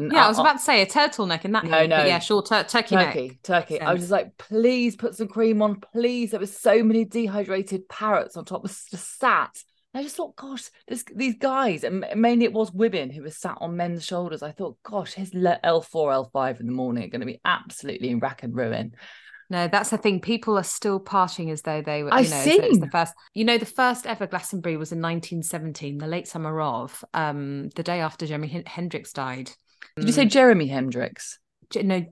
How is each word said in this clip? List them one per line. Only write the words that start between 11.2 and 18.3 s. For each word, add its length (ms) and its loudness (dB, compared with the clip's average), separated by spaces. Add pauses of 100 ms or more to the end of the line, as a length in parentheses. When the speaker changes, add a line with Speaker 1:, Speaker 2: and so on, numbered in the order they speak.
Speaker 2:
guys," 480 0
and 180 -2
ma-, 140 -8
mainly 300 4
it 80 0
was 180 0
women 400 0
who 100 -12
were 80 -12
sat 320 -10
on 160 -6
men's 260 -4
shoulders. 380 -6
I 100 -8
thought, 300 -8
"Gosh, 320 -6
his 220 -10
le-, 280 2
L 180 4
four, 300 0
L 220 0
five 260 -2
in 60 -10
the 60 -4
morning 320 -2
are 60 -10
gonna 160 -6
be 200 -10
absolutely 640 -4
in 100 0
rack 220 -4